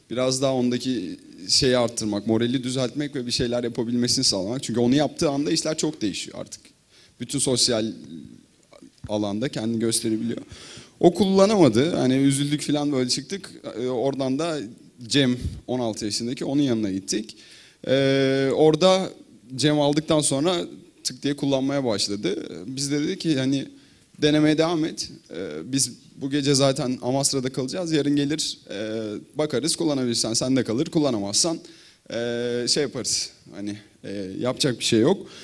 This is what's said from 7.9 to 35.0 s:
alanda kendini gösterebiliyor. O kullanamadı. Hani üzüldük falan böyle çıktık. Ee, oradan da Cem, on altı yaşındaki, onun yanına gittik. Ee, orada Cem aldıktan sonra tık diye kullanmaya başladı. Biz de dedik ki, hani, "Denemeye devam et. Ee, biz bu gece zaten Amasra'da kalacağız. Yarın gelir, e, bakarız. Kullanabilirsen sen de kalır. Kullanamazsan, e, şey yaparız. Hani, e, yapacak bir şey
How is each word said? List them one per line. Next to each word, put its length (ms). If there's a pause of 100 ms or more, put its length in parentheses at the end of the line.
alanda 400
kendini 320
gösterebiliyor. 600 (600)
O 140
kullanamadı. 800
Hani 200
üzüldük 480
falan 300
böyle 160
çıktık. 420 (300)
Ee, 60
oradan 520
da 200 (500)
Cem, 280 (300)
on 140
altı 240
yaşındaki, 400
onun 180
yanına 280
gittik. 460 (520)
Ee, 680
orada 560 (460)
Cem 240
aldıktan 400
sonra 440 (400)
tık 180
diye 140
kullanmaya 480
başladı. 640 (180)
Biz 240
de 100
dedik 200
ki, 180
hani, 300 (540)
"Denemeye 360
devam 260
et. 260 (200)
Ee, 60 (360)
biz 200 (240)
bu 140
gece 240
zaten 480
Amasra'da 500
kalacağız. 400
Yarın 240
gelir, 420 (120)
e, 300 (380)
bakarız. 380
Kullanabilirsen 580
sen 220
de 80
kalır. 220
Kullanamazsan, 720 (560)
e, 20 (520)
şey 140
yaparız. 480 (240)
Hani, 220 (280)
e, 80 (280)
yapacak 380
bir 60
şey 160